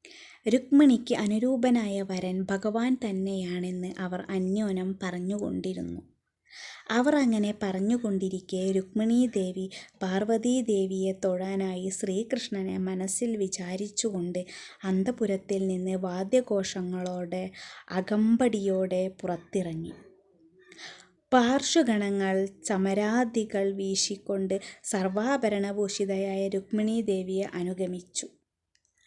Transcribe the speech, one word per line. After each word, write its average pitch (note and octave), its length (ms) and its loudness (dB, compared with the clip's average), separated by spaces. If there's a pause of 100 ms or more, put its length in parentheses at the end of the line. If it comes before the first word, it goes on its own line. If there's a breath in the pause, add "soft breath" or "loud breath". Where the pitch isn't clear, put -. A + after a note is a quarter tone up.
(460 loud breath)
രുക്മിണിക്ക് B3+ 680 6
അനുരൂപനായ A#3 880 2
വരൻ F#3 420 -2
ഭഗവാൻ G#3+ 500 0
തന്നെയാണെന്ന് F#3 1040 -4
അവർ F3+ 300 -4
അന്യോന്യം F#3+ 680 0
പറഞ്ഞുകൊണ്ടിരുന്നു. F#3 1040 -4 (880 loud breath)
അവർ B3 260 4
അങ്ങനെ A3 360 4
പറഞ്ഞുകൊണ്ടിരിക്കെ F#3+ 1080 -2 (120)
രുക്മിണീ G#3+ 540 2
ദേവി F#3 400 -2 (340 loud breath)
പാർവതീ G#3+ 600 2
ദേവിയെ F#3+ 520 2
തൊഴാനായി F#3+ 800 -2
ശ്രീകൃഷ്ണനെ F#3+ 880 -4
മനസ്സിൽ F#3+ 580 -2
വിചാരിച്ചുകൊണ്ട് F#3+ 1040 -4 (440 loud breath)
അന്തഃപുരത്തിൽ G3 840 0
നിന്ന് F#3 300 -2
വാദ്യഘോഷങ്ങളോടെ F#3 1500 -2 (460 loud breath)
അകമ്പടിയോടെ G3 1160 2
പുറത്തിറങ്ങി. E3+ 840 -4 (1400 loud breath)
പാർശ്വഗണങ്ങൾ A3+ 1040 4 (280)
ചമരാദികൾ G#3 1080 0
വീശിക്കൊണ്ട് G3 840 -2 (300 loud breath)
സർവാഭരണഭൂഷിതയായ G3 1600 0
രുക്മിണീ G#3+ 520 -2
ദേവിയെ F#3+ 540 -2
അനുഗമിച്ചു. F3+ 720 -6 (800 loud breath)